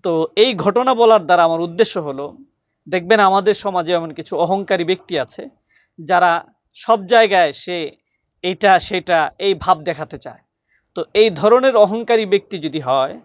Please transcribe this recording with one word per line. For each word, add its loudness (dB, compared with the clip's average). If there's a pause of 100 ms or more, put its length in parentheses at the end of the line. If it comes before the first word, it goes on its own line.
তো -2 (240)
এই 2
ঘটনা 0 (100)
বলার 4
দ্বারা 4
আমার -2
উদ্দেশ্য -2
হলো, -8 (640)
দেখবেন 0
আমাদের 2
সমাজে -4
এমন -4
কিছু -12
অহংকারী -2
ব্যক্তি -6 (100)
আছে, -12 (560)
যারা 2 (460)
সব 0 (140)
জায়গায় 4
সে -10 (680)
এটা 0
সেটা -2 (200)
এই -2 (100)
ভাব 0 (120)
দেখাতে -10
চায়। -18 (540)
তো -8 (120)
এই 4 (120)
ধরনের 4
অহংকারী 2
ব্যক্তি -4 (100)
যদি -6
হয় -2